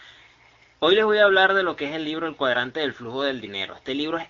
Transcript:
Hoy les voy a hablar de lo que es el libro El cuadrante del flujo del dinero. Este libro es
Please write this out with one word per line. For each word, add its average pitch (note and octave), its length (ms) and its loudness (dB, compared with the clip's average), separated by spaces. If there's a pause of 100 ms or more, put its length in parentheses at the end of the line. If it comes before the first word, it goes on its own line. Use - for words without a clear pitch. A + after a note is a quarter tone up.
(800)
Hoy E3 160 4
les A3 100 4
voy G#3+ 140 2
a G#3 60 6
hablar F#3+ 280 6
de G3 100 2
lo E3+ 140 -2
que C#3+ 140 -6
es D3+ 40 -8
el D#3+ 120 -6
libro D#3+ 200 -4
El D#3 100 -8
cuadrante B2+ 440 -2
del C#3 140 -4
flujo B2 280 -8
del C3+ 200 -4
dinero. G2 340 -10
Este - 180 -8
libro D3+ 220 -4
es E3 140 -10